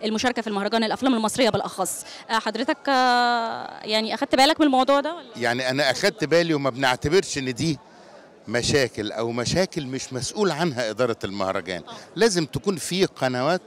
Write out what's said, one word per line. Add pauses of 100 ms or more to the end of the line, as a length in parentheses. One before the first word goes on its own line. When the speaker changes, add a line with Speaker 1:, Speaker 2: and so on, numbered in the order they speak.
Speaker 1:
المشاركة
في
المهرجان،
الأفلام
المصرية
بالأخص. (260)
آه،
حضرتك،
آه،
يعني
أخدت
بالك
من
الموضوع
ده
ولا؟ (100)
Speaker 2:
يعني
أنا
أخدت
بالي،
وما
بنعتبرش
إن
دي (720)
مشاكل،
أو
مشاكل
مش
مسؤول
عنها
إدارة
المهرجان.
Speaker 1:
آه. (240)
Speaker 2:
لازم
تكون
في
قنوات